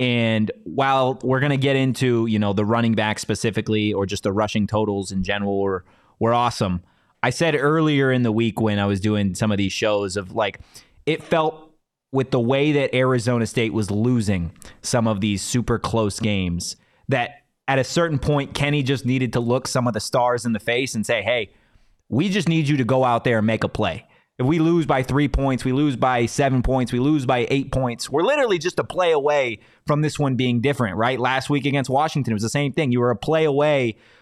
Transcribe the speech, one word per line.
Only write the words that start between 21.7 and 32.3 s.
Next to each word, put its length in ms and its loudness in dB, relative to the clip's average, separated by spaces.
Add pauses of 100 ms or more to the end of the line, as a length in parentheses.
we 220 0
just 180 0
need 200 2
you 100 2
to 60 0
go 200 2
out 200 0
there 140 2
and 80 2
make 180 2
a 40 -2
play. 380 -4 (320)
If 80 0
we 120 2
lose 280 2
by 160 2
three 260 0
points, 380 -2
we 60 0
lose 240 0
by 280 0
seven 380 0
points, 300 0
we 60 0
lose 280 2
by 240 0
eight 220 -2
points, 360 -4
we're 140 0
literally 360 2
just 200 -4
a 60 0
play 280 0
away 480 0 (260)
from 140 2
this 180 -2
one 160 0
being 280 0
different," 340 0
right? 240 0
Last 300 -2
week 160 0
against 240 0
Washington, 420 0